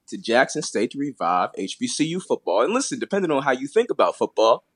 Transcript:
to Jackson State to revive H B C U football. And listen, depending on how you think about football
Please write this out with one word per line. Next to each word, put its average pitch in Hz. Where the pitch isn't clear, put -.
to 107
Jackson 127
State 110
to 139
revive 90
H 95
B 123
C 147
U 175
football. 107
And 165
listen, 240
depending 185
on 139
how -
you 131
think 233
about -
football 113